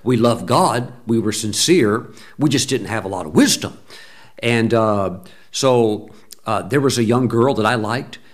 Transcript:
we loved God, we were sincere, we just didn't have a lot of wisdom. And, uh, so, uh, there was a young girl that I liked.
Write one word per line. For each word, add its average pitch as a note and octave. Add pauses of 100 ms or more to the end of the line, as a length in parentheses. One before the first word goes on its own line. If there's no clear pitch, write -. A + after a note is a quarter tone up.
we A#2+
loved A2+
God, B2+ (140)
we A2+
were G#2+
sincere, A2+ (300)
we D3
just C#3
didn't G#2+
have G#2
a F#2+
lot F2+
of D#2
wisdom. A3 (720)
And, A2+
uh, G2+ (320)
so, A2+ (360)
uh, G#2
there A#2+
was C3
a A#2+
young A#2
girl A#2
that A2
I A#2
liked. A2+ (160)